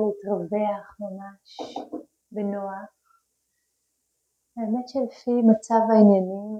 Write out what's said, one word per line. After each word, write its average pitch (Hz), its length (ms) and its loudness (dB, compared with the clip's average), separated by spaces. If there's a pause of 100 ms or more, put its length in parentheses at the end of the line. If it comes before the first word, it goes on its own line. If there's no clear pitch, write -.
להתרווח 202 920 -4
ממש 196 580 -16 (720)
בנוח. 202 580 -8 (1700)
האמת 233 320 -4
שלפי 240 480 -4 (140)
מצב 226 300 2 (100)
העניינים 202 680 4